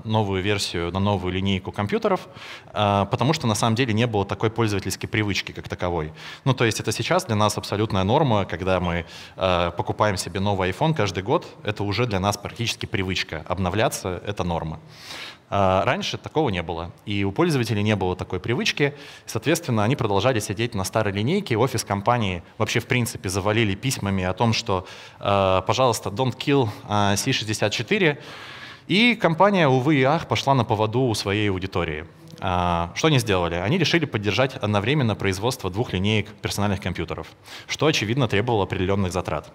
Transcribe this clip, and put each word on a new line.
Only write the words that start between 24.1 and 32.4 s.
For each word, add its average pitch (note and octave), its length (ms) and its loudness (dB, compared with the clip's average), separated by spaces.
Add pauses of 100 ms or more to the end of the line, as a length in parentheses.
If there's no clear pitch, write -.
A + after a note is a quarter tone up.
о F#2 100 0
том, A#2 200 2
что, F#2+ 340 -2 (320)
э, F#2+ 480 4
пожалуйста, A#2 420 2
don't A#2 280 -2
kill, C#3 320 2 (180)
э, G2+ 300 2
C C3 160 0
шестьдесят G#2+ 400 -2
четыре. F3+ 480 0 (680)
И A3 280 6
компания, F#3 520 4
увы C3 300 4
и C3 60 6
ах, D#3 260 2
пошла C3+ 240 2
на B2+ 100 4
поводу G#2+ 380 2
у B2 140 2
своей G#2 340 0
аудитории. E2+ 560 -2 (380)